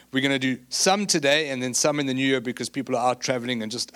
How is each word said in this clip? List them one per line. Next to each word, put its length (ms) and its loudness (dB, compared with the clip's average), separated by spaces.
We're 100 0
gonna 160 2
do 200 0
some 380 2
today 420 2
and 140 -4
then 100 -2
some 260 2
in 60 0
the 80 0
new 140 0
year 160 2
because 260 -6
people 260 -4
are 160 2
out 100 -4
traveling 420 -2
and 100 -6
just 240 -6